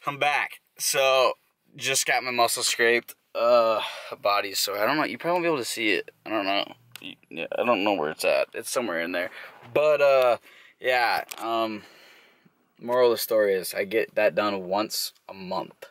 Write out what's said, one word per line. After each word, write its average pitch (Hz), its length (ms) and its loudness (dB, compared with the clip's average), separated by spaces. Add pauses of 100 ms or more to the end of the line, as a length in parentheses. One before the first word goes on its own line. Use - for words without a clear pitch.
I'm 143 120 -6
back. 139 440 -2 (160)
So, 131 560 4 (420)
just 131 300 -2
got 127 180 0
my 127 80 -6
muscle 120 320 2
scraped. 117 520 2 (200)
Uh, 113 460 4 (400)
body's 101 380 0
sore. 98 180 -2
I 104 80 0
don't 139 120 2
know. 147 80 0
You 120 120 -6
probably 170 160 -2
won't 180 100 0
be 165 40 0
able 160 100 0
to 113 80 -4
see 110 260 -2
it. - 200 -2 (140)
I - 40 -12
don't 104 160 -2
know. 98 200 -2 (360)
You, - 140 -16 (140)
yeah, 80 160 -10 (120)
I - 60 -2
don't 113 200 2
know 104 100 2
where 78 180 -2
it's - 140 -8
at. 69 280 2
It's - 160 -10
somewhere 98 320 -4
in 85 100 -6
there. 87 180 -6 (440)
But, 147 280 4
uh, 131 360 6 (420)
yeah, 120 440 0 (180)
um, 113 420 -4 (960)
moral 123 320 2
of 110 60 0
the - 40 -6
story 107 320 2
is 92 200 -4
I 98 120 -2
get 101 300 -2
that 104 200 2
done 101 320 -2
once 104 460 -4 (160)
a - 40 -16
month. - 580 -10